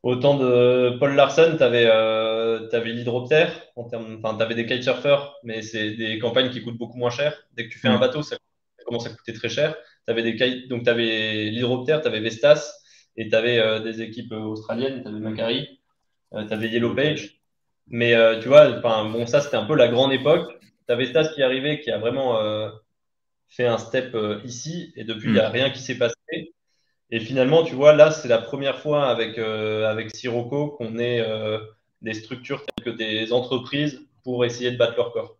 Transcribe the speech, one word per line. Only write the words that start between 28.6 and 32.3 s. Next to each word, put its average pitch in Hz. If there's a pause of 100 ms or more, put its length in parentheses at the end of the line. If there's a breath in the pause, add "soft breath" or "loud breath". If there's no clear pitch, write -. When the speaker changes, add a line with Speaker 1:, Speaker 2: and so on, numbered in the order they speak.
Speaker 1:
fois 147
avec, 113
euh, 110
avec 110
Sirocco 123
qu'on 113
ait, 120
euh, 110 (420)
des 110
structures 123